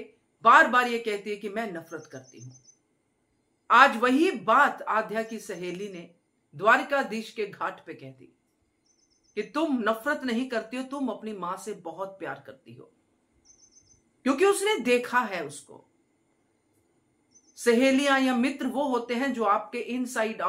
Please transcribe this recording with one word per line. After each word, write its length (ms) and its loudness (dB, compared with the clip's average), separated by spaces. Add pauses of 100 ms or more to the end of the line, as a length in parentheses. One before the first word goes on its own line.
(440)
बार 240 10
बार 200 2
ये 120 -2
कहती 300 -6
है 60 -6
कि 140 -10
"मैं 240 -6
नफरत 380 -12
करती 280 -20
हूँ।" 120 -18 (1160)
आज 320 6
वही 300 4
बात 500 2
आध्या 420 -2
की 160 -10
सहेली 540 -8
ने 160 -16 (440)
द्वारिकाधीश 760 0
के 140 -8
घाट 400 -8
पे 80 -14
कह 160 -18
दी 160 -20 (1120)
कि 40 -4
"तुम 360 -2 (100)
नफरत 360 -2
नहीं 260 -2
करती 280 -6
हो, 60 -6
तुम 240 -6
अपनी 260 -8
माँ 240 -8
से 160 -12 (120)
बहुत 240 -8 (100)
प्यार 280 -10
करती 260 -20
हो", 180 -20 (1300)
क्योंकि 200 2
उसने 340 2
देखा 400 0
है 260 -4
उसको। 380 -18 (1700)
सहेलियां 640 4
या 140 2
मित्र 320 0
वो 220 -2
होते 260 -2
हैं 180 -2
जो 100 -4
आपके 480 0
inside 580 -4